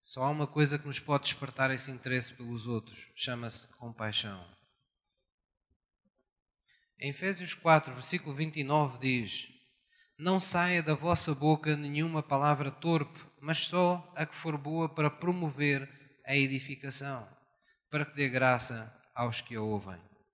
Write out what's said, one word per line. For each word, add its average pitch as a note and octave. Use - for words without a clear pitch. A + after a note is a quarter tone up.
Só -
há C#3+
uma D3+
coisa D3
que D3
nos C3+
pode C#3+
despertar C3
esse C3
interesse B2+
pelos A#2+
outros: -
chama-se A#2+
compaixão. G#2+
Em C#3+
Efésios F3+
quatro, D3+
versículo C3+
vinte D#3
e C#3+
nove C#3
diz, B2
"Não F#3
saia F3
da D3+
vossa D#3
boca D3+
nenhuma D3
palavra C#3+
torpe, D#3+
mas D#3
só F3
a D3+
que -
for D#3+
boa D#3
para D3+
promover D3
a C3+
edificação, C3+
para D3
que -
dê C#3+
graça B2
aos A#2+
que A#2+
a A2
ouvem. F#2+